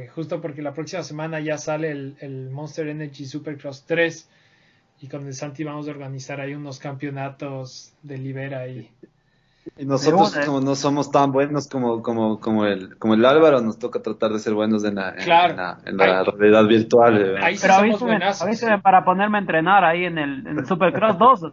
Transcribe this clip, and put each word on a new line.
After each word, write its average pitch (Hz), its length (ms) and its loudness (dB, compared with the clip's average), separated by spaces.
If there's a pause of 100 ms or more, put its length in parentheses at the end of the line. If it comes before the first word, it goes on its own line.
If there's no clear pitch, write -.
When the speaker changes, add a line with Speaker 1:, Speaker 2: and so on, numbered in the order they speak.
(140)
Speaker 1:
justo 160 280 -8
porque 151 220 -12
la 143 100 -8
próxima 160 300 -10
semana 156 360 -10
ya 151 200 -6
sale 156 320 -6
el, 139 280 -12
el 131 300 -12
Monster 151 380 -10
Energy 151 380 -10
Supercross 143 600 -12
tres 165 440 -2 (720)
y 135 60 -18
con 139 200 -12
el 135 60 -10
Santi 147 300 -10
vamos 147 240 -8
a 147 40 -8
organizar 139 480 -10
ahí 139 160 -8
unos 143 240 -12
campeonatos 135 1200 -10
de 143 160 -14
Libera 135 500 -8
y 127 220 -16 (880)
Speaker 2:
Y 139 80 -10
nosotros, 156 460 2
Speaker 3:
De 151 60 -6
una, 143 60 0
¿eh? 147 40 -4
Speaker 2:
como 139 140 -2
no 139 120 0
somos 139 380 -2
tan 139 200 4
buenos 143 360 0
como, 120 340 -4
como, 110 380 -2
como 107 260 0
el, 95 320 -4
como 110 160 2
el 110 120 4
Álvaro, 143 360 6
nos 110 160 -4
toca 120 240 -6
tratar 107 300 -4
de 107 80 -4
ser 110 160 -2
buenos 107 280 0
en 104 120 -2
la, 95 140 -6
en, 92 160 -10
Speaker 1:
Claro. 175 260 4
Speaker 2:
en - 60 -10
la, 90 280 -8
en 98 120 -8
la 95 240 4
Speaker 1:
Ay. 92 40 0 (120)
Speaker 2:
realidad 107 280 6
virtual, 113 560 6
eh. 95 180 0
Speaker 1:
Ahí 180 180 0
sí - 60 -10
Speaker 3:
Pero 190 120 6
Speaker 1:
somos 208 160 6
Speaker 3:
avísame, 226 220 -2
Speaker 1:
buenazos. 190 340 -2
Speaker 3:
avísame 220 340 0
para 190 240 6
ponerme 202 320 2
a 202 40 -2
entrenar 180 420 4
ahí 170 220 2
en 170 120 -6
el, 139 300 -6
en 151 120 -6
el 131 60 -4
Supercross 185 540 2
dos, 233 220 6 (120)